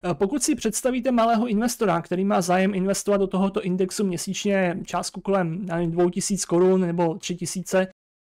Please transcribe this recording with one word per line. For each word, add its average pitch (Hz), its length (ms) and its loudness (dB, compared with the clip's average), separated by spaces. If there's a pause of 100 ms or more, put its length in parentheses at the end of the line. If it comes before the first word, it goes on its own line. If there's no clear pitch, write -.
(120)
E, - 20 0
pokud 202 300 -2
si 311 120 0
představíte 247 560 -2
malého 233 360 2
investora, 208 540 0
který 180 240 -2
má 202 160 2
zájem 185 320 2
investovat 196 440 0
do 196 100 2
tohoto 190 340 0
indexu 185 420 -2
měsíčně 190 840 0
částku 180 360 -6
kolem, 185 480 -2
já 170 60 -4
nevím, 170 160 0
dvou 175 180 4
tisíc 185 360 -2
korun 185 360 4
nebo 170 340 0
tři - 200 -8
tisíce, 185 520 -2 (440)